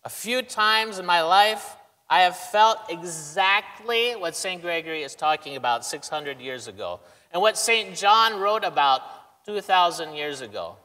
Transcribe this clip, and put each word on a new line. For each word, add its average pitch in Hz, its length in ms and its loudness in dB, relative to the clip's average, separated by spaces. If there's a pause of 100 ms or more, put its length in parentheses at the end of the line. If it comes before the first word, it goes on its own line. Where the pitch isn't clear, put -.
a 120 60 -12
few 247 320 -4
times 220 580 0
in 180 60 -8
my 175 160 4
life, 208 540 4 (340)
I 175 120 6
have 180 160 4
felt 220 420 4 (100)
exactly 190 1200 -2
what 175 220 -6
Saint 185 260 -6
Gregory 165 400 -6
is 139 140 -10
talking 151 400 -2
about 123 300 -2
six 147 220 -10
hundred 143 320 -8
years 127 280 -10
ago, 95 320 -10 (320)
and 175 100 -2
what 214 160 4
Saint 214 380 0
John 196 440 4
wrote 208 240 0
about 147 380 2 (440)
two 208 160 -6
thousand 165 520 2
years 147 280 -6
ago. 98 440 -10